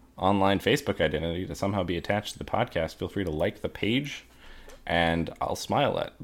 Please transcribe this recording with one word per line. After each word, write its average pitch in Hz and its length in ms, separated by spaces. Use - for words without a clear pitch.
online 98 420
Facebook - 400
identity 82 480
to 80 80
somehow 101 280
be 87 120
attached 101 380
to - 60
the - 40
podcast, - 520
feel - 120
free 98 160
to 85 80
like 85 300
the 87 80
page, 127 560
and 82 440
I'll - 160
smile 104 420
at - 140